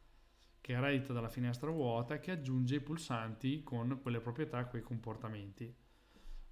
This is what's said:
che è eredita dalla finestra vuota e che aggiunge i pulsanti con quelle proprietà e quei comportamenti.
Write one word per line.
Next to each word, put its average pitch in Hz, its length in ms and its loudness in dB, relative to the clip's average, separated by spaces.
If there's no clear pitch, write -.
che - 120 -4
è 123 60 2
eredita 131 340 4
dalla 117 160 0
finestra 123 420 0
vuota 123 440 2
e 147 60 0
che - 100 -4
aggiunge 131 460 4
i 143 40 2
pulsanti 131 840 0
con 123 380 0
quelle 117 200 0
proprietà 123 400 0
e 123 80 -2
quei 120 120 -4
comportamenti. 110 1040 -6